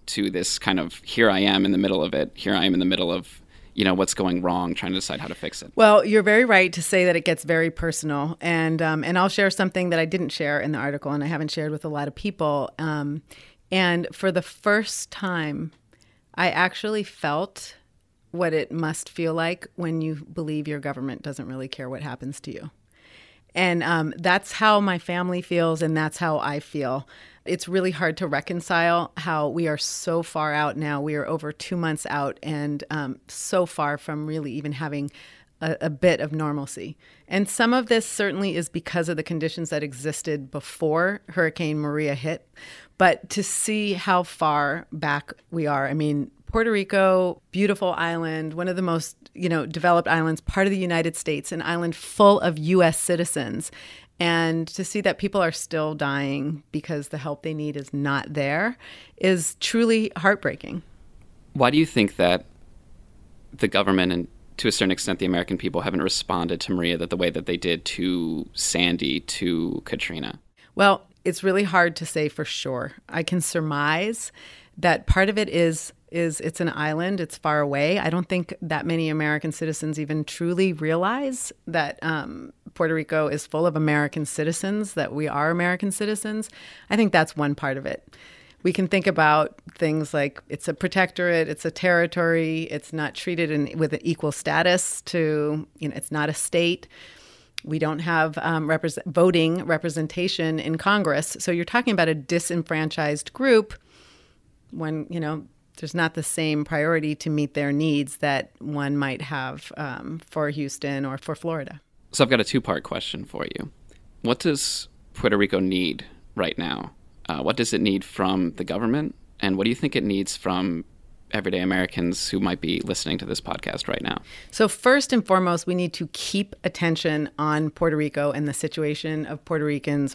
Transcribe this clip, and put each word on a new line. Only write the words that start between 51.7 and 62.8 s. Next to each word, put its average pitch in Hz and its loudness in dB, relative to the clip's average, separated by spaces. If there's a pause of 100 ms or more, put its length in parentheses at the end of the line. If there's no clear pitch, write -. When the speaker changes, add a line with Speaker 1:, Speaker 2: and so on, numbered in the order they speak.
Speaker 2:
full - 6
of 165 2
U 175 4
S 160 6
citizens. 160 -2 (480)
And 165 2
to - -6
see 208 -4
that 175 2
people 196 0
are 160 2
still 156 -2
dying 143 -2 (100)
because 147 -6
the 156 -8
help 143 -8
they 160 -6
need 151 -4
is 139 -10
not 143 0
there 151 0 (400)
is 185 2
truly 226 2
heartbreaking. 180 0 (680)
Speaker 1:
Why 127 6
do 147 4
you 160 8
think 107 2
that 90 4 (1080)